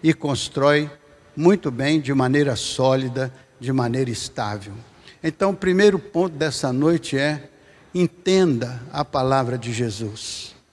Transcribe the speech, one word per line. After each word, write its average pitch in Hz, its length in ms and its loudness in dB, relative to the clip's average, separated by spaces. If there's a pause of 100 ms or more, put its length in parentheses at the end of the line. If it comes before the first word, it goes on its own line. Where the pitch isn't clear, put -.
e 160 100 4
constrói 147 760 0 (460)
muito 165 340 4
bem, 139 300 0
de 135 120 -4
maneira 135 440 2
sólida, 131 760 0 (280)
de 127 120 -4
maneira 127 380 0
estável." 104 640 -8 (520)
Então, 196 260 0
o 180 60 -4
primeiro 190 420 4
ponto 170 380 -2
dessa 143 340 -2
noite 151 460 0
é: 147 320 -2 (460)
entenda 165 880 0 (120)
a 143 120 -4
palavra 131 520 0
de 117 160 -6
Jesus. 107 800 -6 (180)